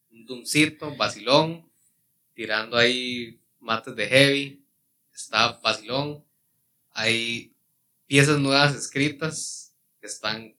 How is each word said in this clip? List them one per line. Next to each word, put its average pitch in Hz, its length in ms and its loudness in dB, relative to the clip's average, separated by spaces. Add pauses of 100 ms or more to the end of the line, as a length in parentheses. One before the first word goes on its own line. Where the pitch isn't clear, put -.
(120)
un 117 140 -20
duncito, 147 720 -4
vacilón, 131 720 0 (640)
tirando 110 420 -4
ahí 123 600 0 (200)
mates 113 360 -4
de 104 120 -2
heavy. 139 580 2 (500)
Está 113 380 0 (100)
vacilón. 120 600 -4 (680)
Hay 113 640 -4 (500)
piezas 143 340 4
nuevas 139 360 4
escritas - 1000 -6 (240)
que - 80 -18
están 110 520 -8